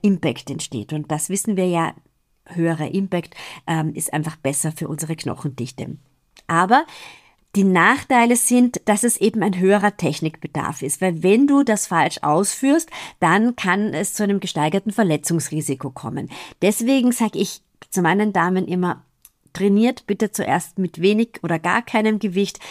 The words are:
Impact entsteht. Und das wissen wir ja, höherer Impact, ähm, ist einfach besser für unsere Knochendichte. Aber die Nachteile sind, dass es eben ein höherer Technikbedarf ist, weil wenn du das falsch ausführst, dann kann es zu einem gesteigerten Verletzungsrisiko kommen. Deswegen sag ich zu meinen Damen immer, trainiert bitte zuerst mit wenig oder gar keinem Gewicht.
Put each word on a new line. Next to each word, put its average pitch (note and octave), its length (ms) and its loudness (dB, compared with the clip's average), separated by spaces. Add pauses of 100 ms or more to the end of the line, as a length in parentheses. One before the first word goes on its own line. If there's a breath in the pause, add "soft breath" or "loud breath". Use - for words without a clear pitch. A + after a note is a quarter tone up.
Impact E3+ 480 0
entsteht. C#3 440 -8
Und D3+ 180 -6
das D3+ 180 -4
wissen G3 280 -4
wir F#3 100 2
ja, E3+ 260 -2 (520)
höherer E3 460 -2
Impact, F#3+ 440 -4 (320 loud breath)
ähm, D#3+ 260 0
ist D3+ 200 -8
einfach D#3 240 -4
besser D3 340 -2
für D#3 160 -8
unsere D#3 280 -6
Knochendichte. B2+ 840 -8 (500)
Aber F#3 380 4 (720 loud breath)
die G3 100 4
Nachteile A#3 720 4
sind, B3 500 2
dass G#3+ 180 2
es A#3 140 0
eben A3+ 260 0
ein F3+ 160 0
höherer G3+ 360 4
Technikbedarf D#3 840 -4
ist, C#3+ 200 -6
weil E3+ 220 0
wenn G#3+ 220 6
du C#4 180 4
das A3 240 0
falsch E3 360 0
ausführst, G3+ 640 2 (300 loud breath)
dann G#3 360 4
kann G3 380 0
es E3 200 -4
zu G#3+ 100 -4
einem G3+ 160 0
gesteigerten F#3 520 -2
Verletzungsrisiko D3+ 1000 -2
kommen. A#2+ 380 -10 (320 loud breath)
Deswegen A#3+ 500 2
sag A#3 240 -2
ich - 260 -4 (300)
zu F#3 100 0
meinen F#3+ 320 2
Damen F#3 340 0
immer, F3 360 -2 (500)
trainiert G#3 540 2
bitte G3+ 240 -2
zuerst - 480 -4
mit E3+ 220 -6
wenig G#3+ 420 2
oder E3 160 -2
gar F3+ 220 0
keinem A3 380 0
Gewicht. G3 400 -2 (120)